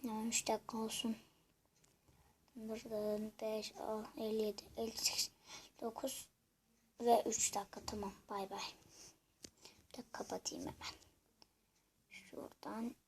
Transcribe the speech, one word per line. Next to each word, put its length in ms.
Hemen 240
üç 220
dakika 300
olsun. 380
Burada 600
beş, 360
altı, 400
elli 260
yedi, 200
elli 220
sekiz, 320
dokuz 460
ve 260
üç 280
dakika. 320
Tamam. 260
Bay 200
bay. 120
Bir 340
dakika 140
kapatayım 520
hemen. 300
Şuradan. 840